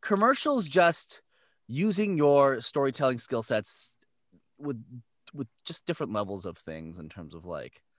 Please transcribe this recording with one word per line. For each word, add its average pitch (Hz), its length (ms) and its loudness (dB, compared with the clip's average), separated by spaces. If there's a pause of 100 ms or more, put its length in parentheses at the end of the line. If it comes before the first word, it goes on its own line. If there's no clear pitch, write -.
commercials 233 680 2
just 170 540 2 (460)
using 190 500 0
your 143 440 6
storytelling 139 580 0
skill 113 240 -4
sets - 520 -4 (640)
with, 139 260 -8 (500)
with 143 140 -10 (180)
just - 200 -12
different 156 280 -6
levels 101 320 -4
of 85 120 -10
things 80 420 -12
in 78 100 -14
terms 85 260 -16
of, 85 100 -16
like, 73 380 -12 (160)